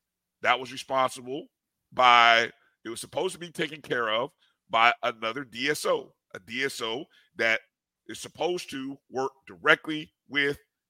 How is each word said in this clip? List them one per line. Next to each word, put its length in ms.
that 160
was 120
responsible 760
by, 580
it 60
was 100
supposed 340
to 60
be 100
taken 320
care 280
of 200
by 320
another 440
D 240
S 160
O, 280
a 40
D 260
S 160
O 240
that 240
is 120
supposed 500
to 280
work 220
directly 640
with 300